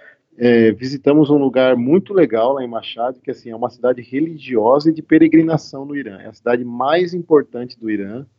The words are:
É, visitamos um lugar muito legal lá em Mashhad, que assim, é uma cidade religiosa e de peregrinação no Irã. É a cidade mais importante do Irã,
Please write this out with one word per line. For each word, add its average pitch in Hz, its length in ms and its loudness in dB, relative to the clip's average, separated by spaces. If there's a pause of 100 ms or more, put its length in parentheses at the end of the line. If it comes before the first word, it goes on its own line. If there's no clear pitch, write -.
(380)
É, 117 340 4
visitamos 139 580 2
um 147 80 4
lugar 131 380 2
muito 147 380 0
legal 135 400 2
lá 135 100 -6
em 123 40 -8
Mashhad, 117 520 -8
que - 120 -14
assim, 120 180 -16
é 113 60 -12
uma 117 140 -6
cidade 123 320 -2
religiosa 135 880 -2
e 156 40 4
de 156 80 -12
peregrinação 160 840 2
no 143 100 -12
Irã. 107 240 -12
É 104 80 -18
a 107 60 -20
cidade 123 300 -2
mais 143 500 -2
importante 139 680 -2
do 110 120 -8
Irã, 104 340 -8 (140)